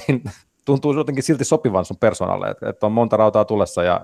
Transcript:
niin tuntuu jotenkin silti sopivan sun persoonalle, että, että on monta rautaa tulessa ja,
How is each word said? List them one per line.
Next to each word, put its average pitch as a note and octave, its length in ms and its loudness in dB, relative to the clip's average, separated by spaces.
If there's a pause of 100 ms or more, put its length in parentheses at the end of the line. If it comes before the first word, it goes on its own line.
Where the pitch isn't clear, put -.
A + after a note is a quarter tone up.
niin B2+ 160 0 (420)
tuntuu C#3 280 0
jotenkin C#3 300 -2
silti C#3+ 220 0
sopivan G#2 400 0
sun F#2 120 -10
persoonalle, F#2+ 520 0
että, - 200 -8
että - 160 -4
on G#2+ 60 0
monta A2+ 260 2
rautaa G#2+ 280 4
tulessa F#2+ 380 0
ja, F2 200 0